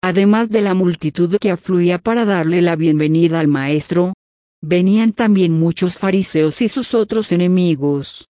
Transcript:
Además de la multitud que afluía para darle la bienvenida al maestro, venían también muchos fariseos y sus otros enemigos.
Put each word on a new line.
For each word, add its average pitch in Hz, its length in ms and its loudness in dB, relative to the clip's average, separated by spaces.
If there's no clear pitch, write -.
Además 202 480 2
de 214 140 0
la 196 100 0
multitud 175 640 0
que 208 140 0
afluía 175 480 0
para 226 260 -2
darle 175 380 0
la 170 120 0
bienvenida 160 640 0
al 156 80 0
maestro, 143 680 -2
venían 190 500 2
también 196 380 2
muchos 165 480 -2
fariseos 180 640 0
y 220 60 0
sus 254 260 -6
otros 220 360 -2
enemigos. 170 1000 0